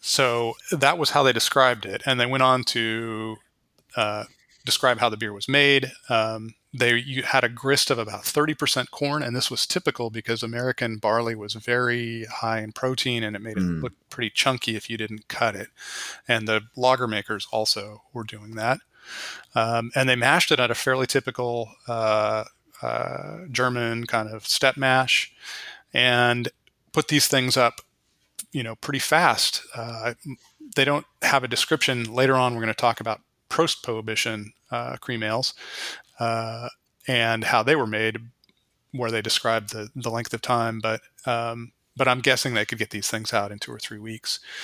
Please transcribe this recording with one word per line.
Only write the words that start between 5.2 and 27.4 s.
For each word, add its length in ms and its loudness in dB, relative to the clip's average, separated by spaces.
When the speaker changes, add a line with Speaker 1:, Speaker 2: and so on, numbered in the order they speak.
Speaker 1:
was 140 -8
made. 440 4
Um, 440 0
they, 220 2
you 280 -4
had 200 4
a 60 0
grist 420 0
of 80 2
about 240 -8
thirty 300 0
percent 380 -2
corn, 320 -2
and 120 -4
this 160 -2
was 160 -4
typical 420 -2
because 320 -4
American 560 -2
barley 380 2
was 180 -10
very 720 -2
high 360 -4
in 100 -10
protein, 520 -2
and 120 -4
it 60 -10
made 160 -8
it 60 0
Speaker 2:
Mm. 200 -2
Speaker 1:
look 100 -8
pretty 200 -4
chunky 460 0
if 140 -10
you 80 -8
didn't 300 -8
cut 280 0
it. 120 -10
And 200 0
the 140 2
lager 320 2
makers 440 -4
also 520 -2
were 100 -8
doing 320 -14
that. 240 0
Um, 420 0
and 120 4
they 80 6
mashed 360 4
it 80 4
at 120 4
a 40 0
fairly 320 0
typical, 640 -2
uh, 580 2
uh, 580 -6
German 560 -2
kind 220 -2
of 180 -12
step 300 2
mash, 560 2
and 540 4
put 160 0
these 180 4
things 300 2